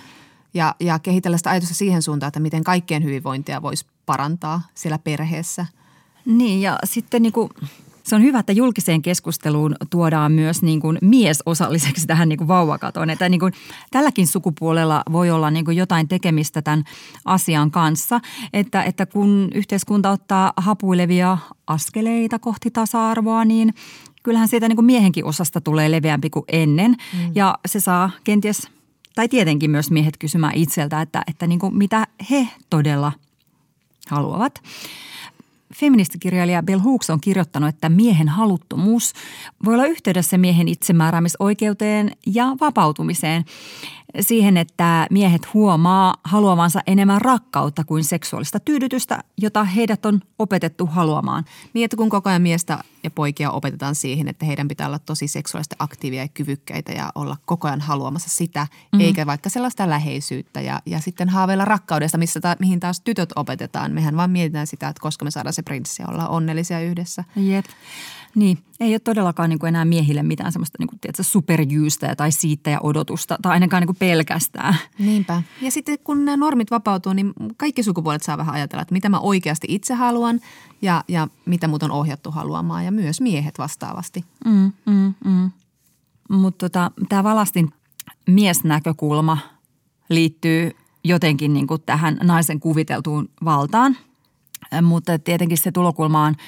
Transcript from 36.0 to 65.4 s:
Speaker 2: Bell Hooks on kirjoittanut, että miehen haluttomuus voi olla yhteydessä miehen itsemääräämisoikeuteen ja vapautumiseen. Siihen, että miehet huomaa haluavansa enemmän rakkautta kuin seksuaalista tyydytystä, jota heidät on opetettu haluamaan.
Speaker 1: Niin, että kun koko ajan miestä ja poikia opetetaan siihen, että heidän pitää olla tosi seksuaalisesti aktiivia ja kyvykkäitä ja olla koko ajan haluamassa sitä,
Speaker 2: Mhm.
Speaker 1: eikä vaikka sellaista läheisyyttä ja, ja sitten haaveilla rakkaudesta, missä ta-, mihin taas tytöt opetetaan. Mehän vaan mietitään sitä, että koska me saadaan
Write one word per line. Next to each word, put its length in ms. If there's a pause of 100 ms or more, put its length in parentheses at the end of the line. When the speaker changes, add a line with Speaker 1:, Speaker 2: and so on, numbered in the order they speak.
Speaker 2:
Bell 160
Hooks 300
on 120
kirjoittanut, 480
että 200
miehen 400
haluttomuus 840 (520)
voi 80
olla 120
yhteydessä 520
miehen 300
itsemääräämisoikeuteen 1400 (140)
ja 360
vapautumiseen. 840 (760)
Siihen, 380
että 540
miehet 420
huomaa 720
haluavansa 640
enemmän 340
rakkautta 600
kuin 200
seksuaalista 560
tyydytystä, 640 (140)
jota 260
heidät 420
on 160 (180)
opetettu 460
haluamaan. 600 (280)
Speaker 1:
Niin, 120
että 120
kun 120
koko 200
ajan 120
miestä 380 (240)
ja 80
poikia 400
opetetaan 440
siihen, 320
että 180
heidän 220
pitää 200
olla 120
tosi 280
seksuaalisesti 520
aktiivia 420
ja 60
kyvykkäitä 640
ja 240
olla 300
koko 220
ajan 140
haluamassa 480
sitä, 380 (260)
Speaker 2:
Mhm. 80
Speaker 1:
eikä 240
vaikka 240
sellaista 400
läheisyyttä 720
ja, 240
ja 140
sitten 300
haaveilla 360
rakkaudesta, 520
missä 220
ta-, 200
mihin 200
taas 220
tytöt 340
opetetaan. 560
Mehän 260
vaan 140
mietitään 360
sitä, 200
että 140
koska 240
me 60
saadaan 220